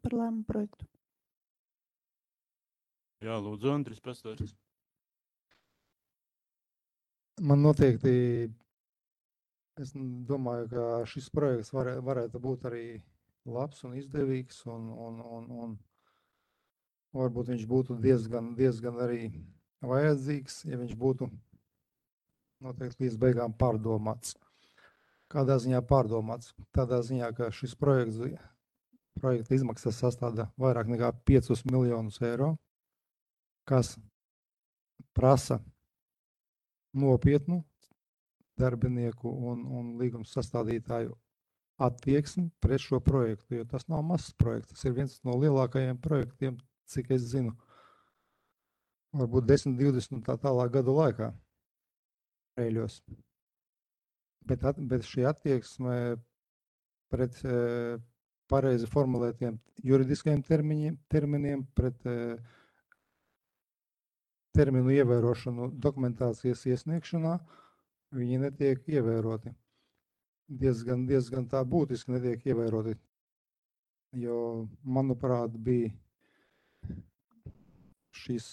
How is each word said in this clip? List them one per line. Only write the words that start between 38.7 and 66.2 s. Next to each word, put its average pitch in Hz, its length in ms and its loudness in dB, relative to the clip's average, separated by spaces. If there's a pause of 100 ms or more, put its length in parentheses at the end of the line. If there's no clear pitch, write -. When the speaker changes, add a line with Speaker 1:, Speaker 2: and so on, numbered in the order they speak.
Speaker 3:
un, 123 340 -6
un 123 360 -8
līguma 117 280 -4
sastādītāju 117 840 -4 (640)
attieksmi 143 800 0
pret 131 240 2
šo 127 180 0
projektu, 120 580 0
jo 117 80 -6
tas 127 220 -10
nav 160 180 -2
mazs 165 280 -2
projekts, 113 400 -2
tas - 120 -16
ir 123 100 -2
viens 135 280 -6
no 123 140 -2
lielākajiem 131 640 0
projektiem, 131 580 -4 (240)
cik 123 280 -8
es 127 220 2
zinu, 123 220 -2 (1600)
varbūt 123 340 2
desmit, 139 320 4
divdesmit 131 400 0
un 110 60 -8
tā 127 120 0
tālāk 123 340 2
gadu 135 240 4
laikā 113 360 2 (1200)
Preļos. 113 420 -4 (1500)
Bet 127 220 -2
at-, 143 180 0
bet 123 240 -2
šī 127 160 0
attieksme 131 720 -2 (1160)
pret, 123 280 -2
eh, 120 560 -2 (560)
pareizi 127 380 2
formulētiem 120 640 0 (300)
juridiskajiem 139 580 4
termiņiem, 151 540 0 (120)
terminiem, 143 540 0 (100)
pret, 123 320 0
eh, 117 300 -4 (2250)
terminu 131 400 4
ievērošanu 120 800 2 (100)
dokumentācijas 123 880 -2